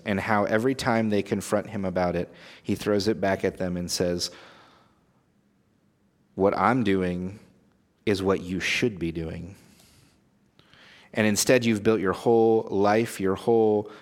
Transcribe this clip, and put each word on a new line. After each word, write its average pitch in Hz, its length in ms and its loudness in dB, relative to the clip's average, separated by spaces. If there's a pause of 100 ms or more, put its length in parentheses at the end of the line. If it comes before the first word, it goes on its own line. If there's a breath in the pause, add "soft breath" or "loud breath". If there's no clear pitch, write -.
and 98 140 -2
how 101 260 0
every 117 280 0
time 113 360 0
they 101 120 2
confront 101 460 -4
him 98 160 -8
about 90 320 -2
it, 87 160 -4 (320 loud breath)
he 101 120 -4
throws 104 320 0
it 107 120 0
back 95 240 0
at 95 140 -2
them 90 180 -4
and 87 160 -6
says, 90 400 -2 (2000 loud breath)
"What 98 220 2
I'm 113 260 4
doing 92 560 -2 (640)
is 95 180 0
what 95 180 2
you 90 180 -6
should 104 400 -2
be 82 120 -4
doing. 85 440 -10 (1600 soft breath)
And 110 140 2
instead, 117 380 2
you've 107 180 2
built 110 160 2
your 92 140 0
whole 113 580 2
life, 104 480 2
your 95 160 0
whole 107 560 2 (100)